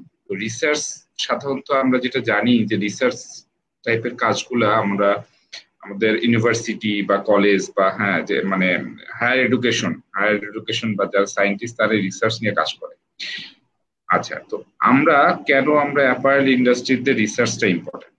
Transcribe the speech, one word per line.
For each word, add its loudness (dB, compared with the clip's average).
তো -8
research -4
সাধারণত -6
আমরা 2
যেটা -4
জানি 2
যে -2
research -2
টাইপের -2
কাজগুলা 0
আমরা 0
আমাদের -2
university 0
বা 0
college 2
বা, 2
হ্যাঁ, -2
যে -2
মানে 0
higher -2
education, 0
higher 0
education -6
বা -2
যারা 0
scientist -2
তারা 0
research 0
নিয়ে -2
কাজ -2
করে। -14
আচ্ছা, -2
তো -8
আমরা 4
কেন 4
আমরা 2
apparel 4
ইন্ডাস্ট্রিতে 2
রিসার্চটা 0
important? -4